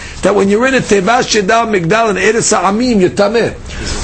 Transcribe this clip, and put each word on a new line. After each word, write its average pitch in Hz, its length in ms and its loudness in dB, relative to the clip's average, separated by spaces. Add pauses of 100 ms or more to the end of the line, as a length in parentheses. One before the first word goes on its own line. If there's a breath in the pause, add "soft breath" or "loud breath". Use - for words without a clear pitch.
(240 loud breath)
that 190 100 2
when 196 160 2
you're 220 160 2
in 269 80 0
a 254 80 2
Teva 208 400 2
Sheda 226 480 0
Migdal 208 400 0
and 190 80 -2
Eretz 214 420 0
Ha'amim, 208 400 0
you're 175 120 2
tameh? 202 420 0 (500 loud breath)